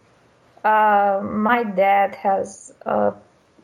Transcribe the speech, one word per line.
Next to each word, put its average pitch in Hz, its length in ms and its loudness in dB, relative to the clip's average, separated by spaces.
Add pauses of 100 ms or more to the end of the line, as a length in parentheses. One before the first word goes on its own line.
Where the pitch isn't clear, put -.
(640)
Uh, 208 640 2
my 220 400 -2
dad 196 520 0
has 196 560 -4 (120)
a 104 300 -2 (500)